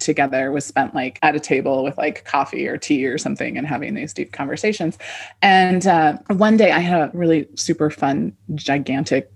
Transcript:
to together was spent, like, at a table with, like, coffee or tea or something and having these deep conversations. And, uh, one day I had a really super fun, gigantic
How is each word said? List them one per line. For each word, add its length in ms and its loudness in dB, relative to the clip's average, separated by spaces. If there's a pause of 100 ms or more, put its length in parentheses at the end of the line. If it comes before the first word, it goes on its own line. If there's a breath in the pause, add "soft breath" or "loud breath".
to 160 0
together 340 0
was 140 -4
spent, 300 -2
like, 280 -6
at 140 4
a 40 -6
table 440 0
with, 140 -4
like, 260 -4
coffee 420 -4
or 120 -6
tea 280 0
or 120 -2
something 400 -6
and 80 -6
having 280 -6
these 200 -8
deep 180 -8
conversations. 640 -4 (460 loud breath)
And, 440 6
uh, 280 4 (140)
one 280 4
day 160 6
I 80 2
had 220 2
a 140 -2
really 380 2
super 360 -2
fun, 420 -2 (220)
gigantic 800 -2